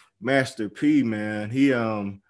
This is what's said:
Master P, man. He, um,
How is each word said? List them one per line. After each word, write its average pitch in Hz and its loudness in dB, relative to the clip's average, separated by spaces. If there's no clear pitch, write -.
Master 127 -2
P, 147 2
man. 107 -4
He, 135 2
um, 107 -4